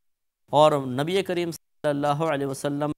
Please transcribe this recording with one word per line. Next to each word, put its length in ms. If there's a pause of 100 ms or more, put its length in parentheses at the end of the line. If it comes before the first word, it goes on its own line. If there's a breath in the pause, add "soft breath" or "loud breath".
(520)
और 340
नबी 360
करीम 280
सल्लल्लाहु 760
अलैहि 200
वसल्लम 540